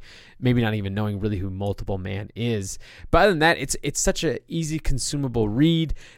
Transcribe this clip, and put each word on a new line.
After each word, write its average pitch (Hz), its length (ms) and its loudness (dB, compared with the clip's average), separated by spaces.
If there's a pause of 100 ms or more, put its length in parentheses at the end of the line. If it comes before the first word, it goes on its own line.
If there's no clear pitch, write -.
(400)
maybe 123 220 2
not 110 120 2
even 98 220 -4
knowing 104 240 -2
really 104 180 -2
who 95 140 -4
Multiple 98 480 -4
Man 98 360 -8
is. 107 440 -4 (320)
But 165 80 6
other 202 100 6
than 170 100 2
that, 160 200 4
it's, - 240 -4
it's - 180 -4
such 190 220 0
a 127 160 0 (120)
easy, 160 280 -4
consumable 127 680 0
read 151 460 4 (240)